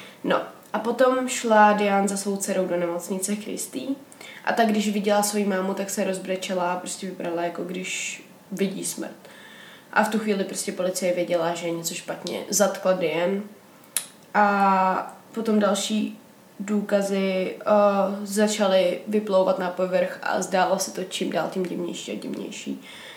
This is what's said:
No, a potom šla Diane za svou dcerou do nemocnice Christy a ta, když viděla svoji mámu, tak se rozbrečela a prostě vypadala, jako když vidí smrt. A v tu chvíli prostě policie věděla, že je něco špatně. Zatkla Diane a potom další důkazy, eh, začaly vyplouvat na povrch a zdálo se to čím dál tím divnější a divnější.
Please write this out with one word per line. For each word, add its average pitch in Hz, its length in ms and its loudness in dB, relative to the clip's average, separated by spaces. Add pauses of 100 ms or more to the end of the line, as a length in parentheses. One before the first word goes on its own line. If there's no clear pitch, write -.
(240)
No, - 180 2 (320)
a 214 60 0
potom 254 480 2
šla 214 460 6
Diane 196 340 2
za 196 100 -2
svou 196 200 -2
dcerou 185 300 0
do 175 100 0
nemocnice 180 580 -2
Christy 190 460 -8 (640)
a - 80 2
ta, 233 120 4
když 214 280 2
viděla 208 300 2
svoji 208 220 0
mámu, 190 280 0
tak 196 160 -6
se 202 140 -2
rozbrečela 185 680 -2
a 180 60 -4
prostě - 280 -10
vypadala, 175 360 -4
jako 175 200 -4
když - 600 -8 (280)
vidí 185 340 -2
smrt. - 300 -8 (800)
A 214 100 4
v 214 60 0
tu 220 100 0
chvíli 202 240 0
prostě - 280 -6
policie 185 420 0
věděla, 175 400 0
že 170 140 -6
je 165 60 -2
něco 165 200 -6
špatně. 180 460 -8 (100)
Zatkla 190 440 2
Diane 175 480 0 (920)
a 196 840 4 (140)
potom 214 280 0
další 208 600 0 (400)
důkazy, 196 1000 -2
eh, - 40 -10 (580)
začaly 196 840 2
vyplouvat 190 520 2
na 180 100 -2
povrch 180 540 0
a 104 180 0
zdálo 185 380 2
se - 120 -4
to 185 120 -6
čím - 280 -4
dál 165 200 0
tím 185 120 -2
divnější - 480 -6
a 107 40 -6
divnější. - 680 -8 (360)